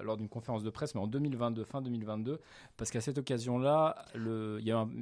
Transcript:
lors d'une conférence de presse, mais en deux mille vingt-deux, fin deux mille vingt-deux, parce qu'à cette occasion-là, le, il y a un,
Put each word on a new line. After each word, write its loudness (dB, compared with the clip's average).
lors 0
d'une -4
conférence -4
de -2
presse, -4
mais 0
en 0
deux 0
mille 2
vingt-deux, 0
fin -4
deux -4
mille -2
vingt-deux, -2
parce -4
qu'à 0
cette -2
occasion-là, 4
le, -2
il -4
y 4
a 4
un, 2